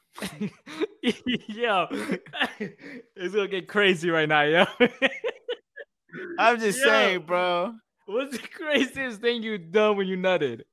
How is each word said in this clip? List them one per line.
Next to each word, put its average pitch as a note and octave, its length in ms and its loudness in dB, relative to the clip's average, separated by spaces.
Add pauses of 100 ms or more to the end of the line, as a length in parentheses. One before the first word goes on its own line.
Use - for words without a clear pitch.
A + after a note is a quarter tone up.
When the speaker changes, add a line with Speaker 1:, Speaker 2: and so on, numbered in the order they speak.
(220)
Speaker 1:
<laughs> D3+ 180 -10 (1080)
Yo, G#3 420 -2
<laughs> B3+ 720 -6
it's G3+ 760 -10
gonna G3+ 140 0
get F3+ 200 -8
crazy F#3 440 2
right D#3 180 2
now, D3+ 140 6
yo. D#3+ 220 6 (140)
<laughs> A#3+ 80 8 (1500)
Speaker 2:
I'm A#3 220 4
just G#3+ 220 0
Speaker 1:
Yo, C#4 40 4
Speaker 2:
saying, G3+ 400 4
bro. F3+ 480 0 (320)
Speaker 1:
what's C4 320 -4
the - 100 -14
craziest C4+ 720 -2
thing A#3+ 220 -2
you A3 160 -4
done G3+ 400 2
when G3 100 0
you F#3 100 -4
nutted? D#3+ 440 0 (120)